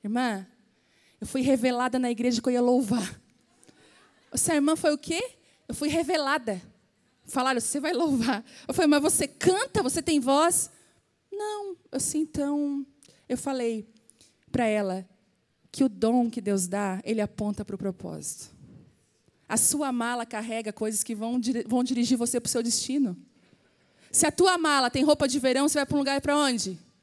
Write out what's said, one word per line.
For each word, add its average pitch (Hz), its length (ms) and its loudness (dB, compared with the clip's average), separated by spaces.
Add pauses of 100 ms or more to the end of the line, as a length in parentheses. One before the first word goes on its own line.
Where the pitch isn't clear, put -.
Irmã, 214 440 -2 (720)
eu 214 60 -8
fui 262 160 -2
revelada 254 560 2
na 247 120 0
igreja 240 300 0
que 262 80 -2
eu 247 40 2
ia 247 100 2
louvar. 247 580 2 (1120)
"Você, 330 220 0
irmã, 302 220 2
foi 302 160 2
o 294 60 -2
quê?" 339 240 -4 (460)
"Eu 233 60 -8
fui 294 140 -2
revelada." 285 720 -2 (680)
Falaram, 254 340 0
"Você 277 180 -4
vai 311 140 -2
louvar." 254 520 0 (220)
Eu 269 80 -4
falei, 330 140 4
"Mas 294 140 4
você - 260 0
canta? 392 540 0
Você 277 200 -2
tem 302 180 2
voz?" 285 500 2 (600)
"Não." 415 460 -6 (160)
Eu - 40 -6
assim, 302 240 -2
então, 285 680 -2 (420)
eu 247 80 -2
falei 233 500 -4 (640)
pra 240 160 0
ela 196 420 -2 (640)
que - 140 0
o 262 40 4
dom 226 420 2
que 226 100 -8
Deus 190 260 0
dá, 190 380 -2
ele 220 160 -2
aponta 208 440 -4
pro 196 140 -10
propósito. 175 720 -8 (1000)
A 220 80 -2
sua 285 360 2
mala 240 320 -2
carrega 226 480 -6
coisas 214 300 -4
que 226 120 -6
vão 233 240 -4
dire-, 233 280 -2
vão 247 180 0
dirigir 247 320 0
você 233 240 -2
pro - 100 -6
seu 240 120 -2
destino. 240 540 0 (920)
Se - 160 4
a - 60 2
tua 359 260 4
mala 277 320 2
tem 262 140 2
roupa 294 240 4
de 262 100 0
verão, 262 300 2
você 294 100 0
vai 277 80 0
pra 294 100 -2
um - 20 4
lugar 277 220 0
pra 285 160 0
onde? 226 420 0 (240)